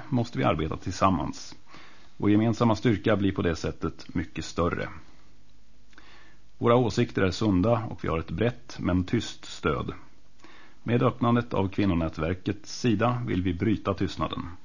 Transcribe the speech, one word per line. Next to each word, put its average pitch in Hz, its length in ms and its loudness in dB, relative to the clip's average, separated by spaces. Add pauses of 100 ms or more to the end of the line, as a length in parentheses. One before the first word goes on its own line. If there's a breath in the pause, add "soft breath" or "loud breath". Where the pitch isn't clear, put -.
måste 120 300 0
vi 135 60 2
arbeta 82 320 2
tillsammans. 87 800 0 (600 loud breath)
Vår 101 140 4
gemensamma 110 460 4
styrka 110 400 4
blir 98 160 2
på 98 100 -2
det 85 140 2
sättet - 580 -6
mycket 82 300 -4
större. 82 440 0 (1700 loud breath)
Våra 120 180 8
åsikter 120 460 4
är 92 80 4
sunda 107 600 4
och - 140 -8
vi - 40 -2
har 82 100 0
ett 80 120 -6
brett - 500 -2
men 92 240 2
tyst - 400 -2
stöd. - 480 -2 (920 loud breath)
Med 120 200 2
öppnandet 120 520 2
av 98 140 2
kvinnonätverkets 87 1120 0
sida 120 460 2
vill 95 160 0
vi 92 120 0
bryta 98 400 0
tystnaden. 82 520 -4 (180)